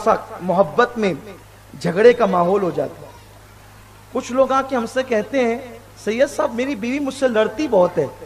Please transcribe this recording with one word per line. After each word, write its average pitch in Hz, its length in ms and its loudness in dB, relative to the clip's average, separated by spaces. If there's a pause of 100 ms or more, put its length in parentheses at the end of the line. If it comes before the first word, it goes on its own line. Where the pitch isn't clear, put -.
سا 220 100 4 (260)
محبت 190 580 0
میں 196 160 0 (680)
جھگڑے 190 320 6
کا 240 140 0
ماحول 185 360 2
ہو 175 120 0
جاتا 139 280 -6
ہے۔ - 40 -18 (1040)
کچھ 240 200 -6
لوگ 254 200 4
آ 269 160 2
کے 269 80 -2
ہم 226 100 -2
سے 254 160 -2
کہتے 247 420 0
ہیں، 233 140 0 (460)
"سید 240 320 0
صاحب، 285 180 -2
میری 262 200 -2
بیوی 240 240 -4
مجھ 269 160 -4
سے 262 140 0
لڑتی 220 400 0
بہت 180 300 2
ہے۔" 143 80 2 (200)